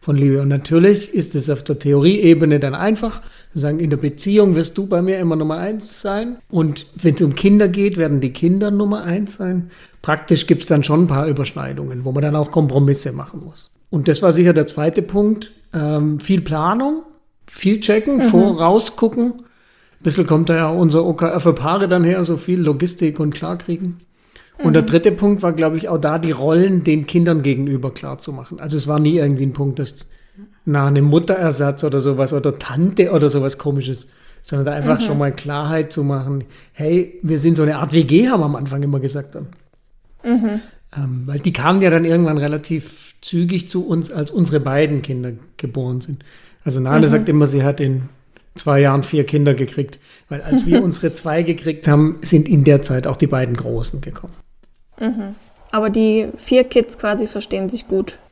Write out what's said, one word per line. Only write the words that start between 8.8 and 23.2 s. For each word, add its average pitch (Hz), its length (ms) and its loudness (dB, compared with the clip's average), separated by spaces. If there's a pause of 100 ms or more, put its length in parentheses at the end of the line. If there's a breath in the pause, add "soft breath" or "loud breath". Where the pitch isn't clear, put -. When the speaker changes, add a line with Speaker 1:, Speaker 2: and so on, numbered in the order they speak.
Speaker 1:
eins 196 320 -4
sein. 180 340 -6 (320 loud breath)
Praktisch 151 460 -2
gibt's - 180 2
dann 147 180 2
schon 151 200 2
ein 175 40 2
paar 147 200 0
Überschneidungen, 135 760 -6
wo 131 80 -4
man 139 120 -2
dann 151 120 -2
auch 151 160 -2
Kompromisse 139 600 0
machen 135 340 -14
muss. - 240 -20 (220)
Und 151 160 -2
das 156 160 0
war 175 100 6
sicher 175 200 4
der 151 140 2
zweite 160 360 -2
Punkt. 208 480 -2 (220)
Ähm, 151 460 -2
viel 190 220 0
Planung, 220 640 -2 (440)
viel 208 320 -2
checken, 214 380 0
Speaker 2:
Mhm. 254 60 2
Speaker 1:
vorausgucken. 220 1120 2
Ein - 680 -20
bisschen 165 240 2
kommt 160 220 2
da 165 60 4
ja 160 140 0
unser 165 360 4
O 165 80 0
K 165 160 -2
R 165 100 -2
für 165 140 2
Paare 180 340 0
dann 180 160 2
her, 175 200 2
so 165 140 -2
viel 180 220 -2
Logistik 156 600 -2
und 151 160 -2